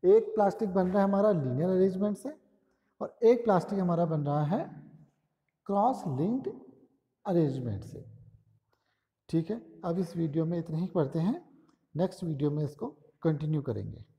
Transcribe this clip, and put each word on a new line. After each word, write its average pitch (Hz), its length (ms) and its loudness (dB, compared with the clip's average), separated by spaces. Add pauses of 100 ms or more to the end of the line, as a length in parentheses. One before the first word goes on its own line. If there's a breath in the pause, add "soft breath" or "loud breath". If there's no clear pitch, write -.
एक 214 320 4
प्लास्टिक 202 400 0
बन 185 140 2
रहा 185 100 2
है 190 60 4
हमारा 196 280 4
linear 147 380 0
arrangement 190 460 2
से 294 180 -12 (640)
और - 220 -10
एक 233 220 6
प्लास्टिक 196 340 2
हमारा 175 280 2
बन 156 200 -2
रहा 147 200 0
है 226 180 -2 (1000)
cross 208 420 0
linked 180 420 -2 (760)
arrangement 135 580 0
से। - 200 -16 (1200)
ठीक 165 220 -2
है, 226 100 -6 (240)
अब 170 140 -2
इस 175 180 -4
video 160 280 -2
में 170 140 -2
इतना 165 200 -6
ही 180 100 -2
पढ़ते 165 300 -2
हैं, 190 160 0 (600 soft breath)
Next 185 300 -2
video 147 260 -2
में 151 140 -2
इसको 220 240 -8 (340)
continue 156 400 0
करेंगे। 104 420 -8 (140)